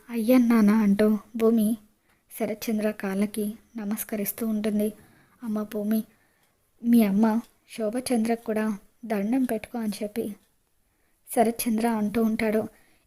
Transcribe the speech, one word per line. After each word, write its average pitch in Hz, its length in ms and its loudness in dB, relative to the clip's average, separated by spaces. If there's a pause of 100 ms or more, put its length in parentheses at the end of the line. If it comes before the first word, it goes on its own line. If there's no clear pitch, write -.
(100)
"అయ్యాను 233 360 4
నాన్న" 220 260 6 (100)
అంటూ 202 260 4 (280)
భూమి 226 320 2 (640)
శరత్చంద్ర 214 580 -4
కాళ్ళకి 208 560 -4 (300)
నమస్కరిస్తూ 214 720 -6
ఉంటుంది. 214 420 0 (540)
"అమ్మ 214 200 -4
భూమి, 214 380 -2 (800)
మీ 233 200 6
అమ్మ 202 240 4 (440)
శోభచంద్రకు 233 720 -2
కూడా 214 220 -2 (380)
దండం 220 400 0
పెట్టుకో" 233 340 -4
అని 214 180 -4
చెప్పి 220 300 -6 (1040)
శరత్చంద్ర 226 600 0
అంటూ 214 340 -2
ఉంటాడు. 220 400 0 (440)